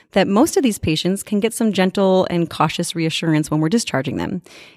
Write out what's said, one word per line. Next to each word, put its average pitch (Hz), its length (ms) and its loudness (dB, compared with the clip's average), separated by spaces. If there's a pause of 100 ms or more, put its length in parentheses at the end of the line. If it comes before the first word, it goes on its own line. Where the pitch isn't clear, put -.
(120)
that 196 160 2
most 240 300 2
of 349 40 2
these 233 160 2
patients - 460 -2
can 208 160 -2
get 220 160 -2
some 220 180 0
gentle 185 560 2
and 170 180 0
cautious - 460 -2
reassurance 160 560 0
when 156 100 0
we're 160 80 2
discharging 147 500 -2
them. 175 260 -6 (340)